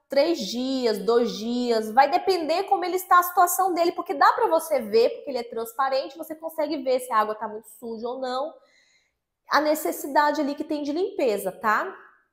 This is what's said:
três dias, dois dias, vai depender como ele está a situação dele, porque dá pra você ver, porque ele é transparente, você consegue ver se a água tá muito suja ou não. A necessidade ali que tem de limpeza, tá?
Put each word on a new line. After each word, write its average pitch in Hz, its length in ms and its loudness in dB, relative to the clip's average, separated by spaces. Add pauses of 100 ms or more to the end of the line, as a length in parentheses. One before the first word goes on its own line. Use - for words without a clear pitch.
três 302 300 2
dias, 240 600 -2
dois 226 340 2
dias, 226 580 -2
vai 269 200 4
depender 349 540 0
como 370 200 0
ele 359 120 -2
está 359 220 4
a 359 60 6
situação 359 480 2
dele, 339 200 2
porque 339 220 -6
dá 370 200 6
pra 466 140 0
você 320 320 2
ver, 220 300 4
porque - 200 -10
ele 254 80 -4
é 233 40 -4
transparente, 262 760 -4
você 311 160 -12
consegue 320 480 -6
ver 254 180 0
se 254 100 -12
a 226 80 2
água 214 160 0
tá 220 140 -8
muito 214 200 -12 (120)
suja 226 260 -10
ou 254 140 -8
não. 262 340 -6 (960)
A 277 100 4
necessidade 302 800 0
ali 285 140 -2
que 294 100 -8
tem 294 180 -4
de 285 100 -4
limpeza, 285 600 -2
tá? 247 420 -2 (380)